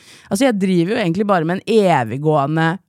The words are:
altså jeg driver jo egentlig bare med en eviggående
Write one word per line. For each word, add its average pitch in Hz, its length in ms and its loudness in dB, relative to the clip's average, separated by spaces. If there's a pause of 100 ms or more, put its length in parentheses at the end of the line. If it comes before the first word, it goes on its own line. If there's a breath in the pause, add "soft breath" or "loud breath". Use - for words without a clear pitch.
(300 loud breath)
altså 208 160 0
jeg 214 140 0
driver 185 340 0
jo 247 80 -2
egentlig 185 240 -2
bare 175 220 0
med 185 160 -4
en - 20 -20 (140)
eviggående 151 880 0 (180)